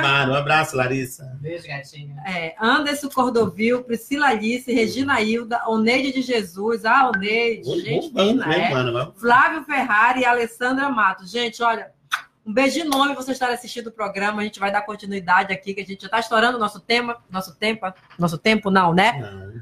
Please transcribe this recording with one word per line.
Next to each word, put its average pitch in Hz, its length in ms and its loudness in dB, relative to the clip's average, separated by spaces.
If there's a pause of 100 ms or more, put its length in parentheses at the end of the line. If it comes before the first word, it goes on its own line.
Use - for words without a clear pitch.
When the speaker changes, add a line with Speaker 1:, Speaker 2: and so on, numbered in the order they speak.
Speaker 1:
babado. 139 300 4
Um - 20 2
abraço, 147 420 2
Larissa. 131 640 -4
Speaker 2:
Beijo, 165 260 -10
gatinha. 143 480 -14 (120)
Speaker 3:
É, 170 340 -6
Anderson 277 480 0
Cordovil, 233 760 2
Priscila 247 460 -2
Alice, 233 440 0
Regina 233 480 0
Hilda, 226 480 -2
Oneide 233 440 2
de 262 100 -2
Jesus. 214 600 -2
Ah, 254 280 4
Oneide, 220 560 0
Speaker 1:
Oi, 330 120 0
Speaker 3:
gente 330 300 -2
Speaker 1:
bombando, 226 320 2
Speaker 3:
fina, 175 40 -4
Speaker 1:
né, 165 200 2
Speaker 3:
é. - 80 0
Speaker 1:
mano? 127 180 0
Vamos. 123 280 -6
Speaker 3:
Flávio 277 440 4
Ferrari 254 560 2
e 254 40 2
Alessandra 247 680 0
Matos. 196 400 -2
Gente, 233 320 -4
olha, 226 280 0 (560)
um 220 60 -8
beijo 269 280 2
enorme 277 340 0
você 254 180 -6
estar 254 180 -2
assistindo 233 380 -8
o 220 40 -14
programa. 208 480 -4
A 208 40 -2
gente 214 140 -8
vai 202 140 -2
dar 208 100 0
continuidade 196 680 0
aqui, 190 220 -6
que 196 80 -8
a - 20 -10
gente 196 180 -12
já 190 60 -16
tá 220 100 0
estourando 233 380 2
o 233 40 -6
nosso 208 200 -2
tema, 240 380 -2 (120)
nosso 185 260 -8
tempo, 214 360 -4 (260)
nosso 170 200 0
tempo 220 320 2
não, 185 240 4
né? 190 260 4
Speaker 1:
Não. 101 420 -14